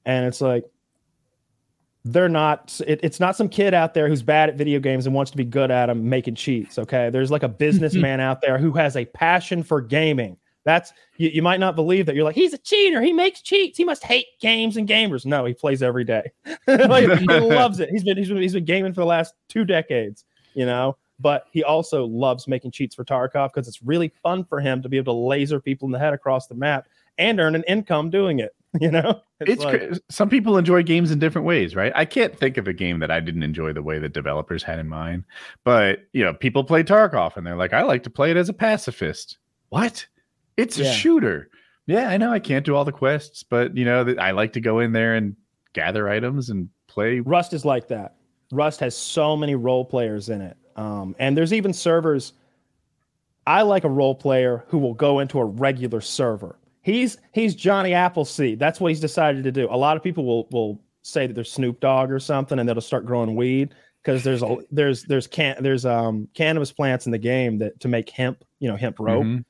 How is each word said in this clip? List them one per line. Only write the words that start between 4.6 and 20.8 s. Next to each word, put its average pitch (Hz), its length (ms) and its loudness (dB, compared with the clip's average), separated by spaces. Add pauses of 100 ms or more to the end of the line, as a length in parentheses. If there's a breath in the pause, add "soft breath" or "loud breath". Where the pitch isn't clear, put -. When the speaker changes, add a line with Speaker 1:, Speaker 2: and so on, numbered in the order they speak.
Speaker 1:
games 131 280 -2
and 135 80 0
wants 135 180 -2
to - 40 -18
be 135 80 -2
good 127 260 0
at 123 200 2
'em 117 180 -2
making 123 280 -2
cheats, 120 420 -4
okay? 120 320 -2
There's, 131 200 0
like, 147 120 0
a 131 60 0
businessman 151 720 2
Speaker 2:
<laughs> 131 80 0
Speaker 1:
out 131 140 -2
there 131 160 2
who 156 140 2
has 143 240 0
a 123 100 -2
passion 170 560 0
for 151 180 0
gaming. 131 560 0 (280)
That's, 170 280 2 (240 soft breath)
you, 165 140 0
you 156 120 0
might 180 180 2
not 185 160 0
believe 175 300 2
that. 147 100 -2
You're 147 80 2
like, 156 100 -2
"He's 330 180 2
a 285 60 -12
cheater. 392 420 2
He 302 120 4
makes 359 280 0
cheats. 381 380 0
He 349 60 2
must 330 180 -2
hate 247 240 0 (140)
games 226 360 0
and 214 120 -2
gamers." 208 360 0
No, 135 200 0
he 120 100 -2
plays 139 280 -2
every 123 220 0
day. 113 280 -2 (120)
<laughs> - 220 -12
Like, 262 420 6 (120)
he 180 60 2
Speaker 2:
<laughs> - 20 4
Speaker 1:
loves 180 500 4
it. 160 120 -4
He's 202 120 0
been, 190 140 0
he's 190 120 -2
been, 196 140 -2
he's 185 100 0
been 185 120 -2
gaming 185 280 0
for 180 80 -4
the 170 60 2
last 165 280 0 (140)
two 226 160 -2
decades, 151 600 -2 (300)
you 127 120 0
know? 127 300 0 (240)